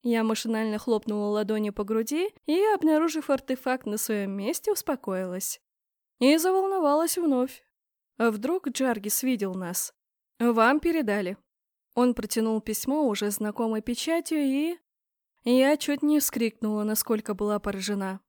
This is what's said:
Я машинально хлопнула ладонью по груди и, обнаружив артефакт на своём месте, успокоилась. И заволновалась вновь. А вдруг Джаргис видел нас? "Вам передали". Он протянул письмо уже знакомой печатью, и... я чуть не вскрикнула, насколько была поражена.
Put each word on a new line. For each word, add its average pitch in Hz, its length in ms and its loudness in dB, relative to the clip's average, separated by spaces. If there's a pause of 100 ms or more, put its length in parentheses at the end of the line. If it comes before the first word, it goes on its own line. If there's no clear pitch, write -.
Я 226 220 0
машинально 220 540 -2
хлопнула 214 480 -2
ладонью 214 460 -2
по 208 120 -6
груди 226 460 -2 (160)
и, 330 140 2 (140)
обнаружив 311 560 2
артефакт 262 560 -2
на 208 100 -4
своём 202 360 -4
месте, 214 400 -4
успокоилась. 190 880 -4 (580)
И 277 180 6
заволновалась 349 800 2
вновь. 269 460 0 (560)
А 226 140 2
вдруг 285 360 -2
Джаргис 226 540 -2
видел 202 320 -2
нас? 185 400 -6 (460)
"Вам 240 400 4
передали". 208 560 0 (580)
Он 247 200 4
протянул 220 460 0
письмо 269 460 0
уже 208 240 0
знакомой 214 520 -2
печатью, 320 580 -2
и... 294 380 0 (680)
я 262 320 6
чуть 285 260 -2
не 294 160 4
вскрикнула, 220 640 -2
насколько 214 520 -2
была 208 260 -2
поражена. 196 580 -4 (100)